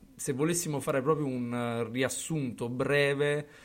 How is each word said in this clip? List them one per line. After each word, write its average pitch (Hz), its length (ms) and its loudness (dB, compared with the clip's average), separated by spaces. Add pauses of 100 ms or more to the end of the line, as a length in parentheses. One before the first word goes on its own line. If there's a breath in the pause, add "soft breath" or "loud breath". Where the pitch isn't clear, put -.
(160)
se - 160 -4
volessimo 151 480 0
fare 139 200 0
proprio 151 260 2
un, 123 280 -2
eh, 117 380 -2
riassunto 127 760 -2
breve, 143 760 2 (180 loud breath)